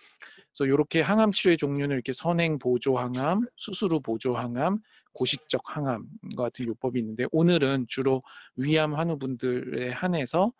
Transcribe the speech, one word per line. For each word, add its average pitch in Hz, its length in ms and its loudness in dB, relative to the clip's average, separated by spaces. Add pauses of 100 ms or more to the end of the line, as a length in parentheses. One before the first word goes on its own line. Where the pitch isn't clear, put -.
(520)
그래서 139 180 -2
요렇게 151 300 2
항암 208 320 4
치료의 175 240 4
종류는 143 380 0
이렇게 127 180 -2
선행 170 460 0
보조 127 400 2
항암, 135 480 0 (100)
수술 190 360 -4
후 156 80 2
보조 120 340 -2
항암, 123 440 -2 (400)
고식적 - 460 -2
항암과 110 720 -6
같은 120 300 -4
요법이 120 340 -4
있는데 110 320 -4
오늘은 147 560 4
주로 131 340 0 (340)
위암 151 380 2
환우분들에 131 960 -4
한해서 175 680 0